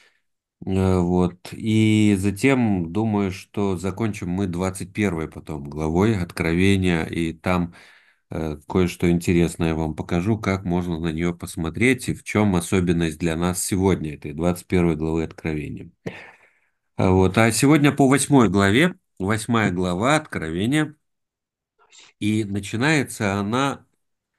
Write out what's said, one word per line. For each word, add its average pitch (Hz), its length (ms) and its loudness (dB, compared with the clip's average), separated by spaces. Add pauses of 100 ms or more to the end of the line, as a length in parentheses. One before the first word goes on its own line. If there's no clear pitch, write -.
(640)
Э, 95 340 2
вот. 90 540 0
И 107 640 4
затем, 101 760 2
думаю, 104 380 0
что 98 460 -4
закончим 95 540 -6
мы 98 160 -2
двадцать 92 460 -4
первой 85 360 -2
потом 73 400 -12
главой 80 480 0
Откровения, 87 880 0
и 82 280 -4
там, 87 400 -2 (580)
э, 80 260 -6 (100)
кое-что 90 440 0
интересное 85 580 0
я 80 60 0
вам 78 200 -4
покажу, 90 440 -2
как 98 260 -2
можно 87 340 -2
на 80 140 -4
неё 85 200 -2
посмотреть 87 760 -2
и 78 40 0
в - 100 -10
чём 104 340 2
особенность 85 640 0
для 82 180 -2
нас 87 260 -2
сегодня 90 520 0
этой 73 180 -12
двадцать 85 340 -4
первой 87 300 2
главы 80 260 -2
Откровения. 76 680 -8 (1080)
А 98 140 4
вот. 95 260 4
А 113 140 4
сегодня 143 400 4
по 139 160 4
восьмой 135 420 4
главе, 101 460 2 (240)
восьмая 107 520 0
глава 92 440 0
Откровения, 123 800 -2 (1200)
и 107 260 0
начинается 107 920 -2
она 123 460 -2 (540)